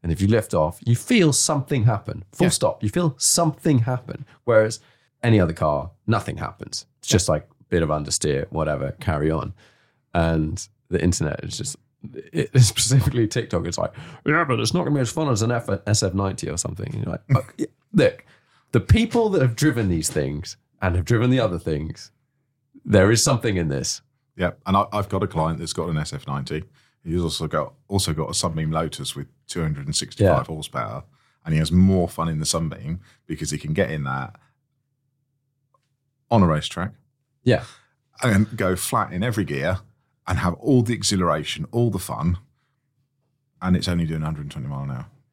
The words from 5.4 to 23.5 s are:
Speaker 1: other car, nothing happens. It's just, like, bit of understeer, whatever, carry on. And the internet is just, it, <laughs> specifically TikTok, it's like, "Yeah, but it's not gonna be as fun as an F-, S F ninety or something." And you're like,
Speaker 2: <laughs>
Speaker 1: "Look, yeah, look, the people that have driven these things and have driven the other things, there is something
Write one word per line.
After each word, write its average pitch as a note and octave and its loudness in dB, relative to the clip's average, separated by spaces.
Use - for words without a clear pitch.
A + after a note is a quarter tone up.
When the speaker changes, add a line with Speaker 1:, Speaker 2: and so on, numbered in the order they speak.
Speaker 1:
other E2 4
car, D#2 -2
nothing G2+ -2
happens. - -10
It's - -12
just, F2+ 2
like, D#2 -2
bit E2+ 2
of D#2+ 0
understeer, D2 -2
whatever, D2+ -4
carry D#2 0
on. D#2+ -4
And E2 0
the E2+ -2
internet D#2+ 0
is - -10
just, - -8
it, - -6
<laughs> C3 6
specifically A#2+ 4
TikTok, G#2+ -4
it's E2+ -6
like, - -2
"Yeah, D#3+ 2
but B2 0
it's A2+ 0
not F3 2
gonna C#3+ 0
be C#3 2
as A#2 0
fun D#3+ -2
as A2 2
an A#2 0
F-, A#2+ -2
S G#2+ 2
F F#2 0
ninety G2 -4
or E2+ -6
something." - -8
And G#2+ -6
you're - -6
like, - -8
Speaker 2:
<laughs> - -6
Speaker 1:
"Look, - 0
yeah, - -4
look, - 4
the A#2 4
people A#3 4
that F3+ 2
have A#2+ 2
driven A#2+ 2
these E2 0
things D2 -4
and F2+ 0
have E2+ 0
driven A#2+ 2
the C3 4
other F#2+ 0
things, D#2+ -6
there G2+ 6
is A2+ 2
something A#2 0